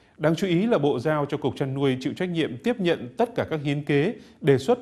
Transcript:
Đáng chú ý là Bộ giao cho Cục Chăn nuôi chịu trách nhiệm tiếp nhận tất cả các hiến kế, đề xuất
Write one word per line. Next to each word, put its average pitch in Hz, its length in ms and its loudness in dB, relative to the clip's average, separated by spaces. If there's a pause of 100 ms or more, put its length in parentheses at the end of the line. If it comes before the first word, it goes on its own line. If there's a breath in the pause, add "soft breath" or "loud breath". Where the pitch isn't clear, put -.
(180 loud breath)
Đáng 156 180 2
chú 196 120 0
ý 180 180 2
là 233 120 2
Bộ 143 220 2
giao 151 300 0
cho 151 80 -4
Cục 143 200 -2
Chăn 135 160 -2
nuôi 135 260 0
chịu 131 140 -4
trách 180 160 -4
nhiệm 160 280 -2
tiếp 240 220 -2
nhận 156 380 -2
tất 254 180 0
cả 113 140 -2
các 156 140 -4
hiến 143 200 -2
kế, 143 300 2 (280 loud breath)
đề 139 160 6
xuất 240 240 0